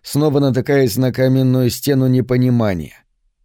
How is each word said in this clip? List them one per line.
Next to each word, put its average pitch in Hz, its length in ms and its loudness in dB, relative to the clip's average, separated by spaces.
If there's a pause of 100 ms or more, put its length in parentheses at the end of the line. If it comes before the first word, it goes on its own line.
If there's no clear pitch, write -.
снова 143 380 0
натыкаясь 131 560 0
на 127 160 0
каменную 131 580 0
стену 131 360 -2
непонимания. 123 1000 -2 (400)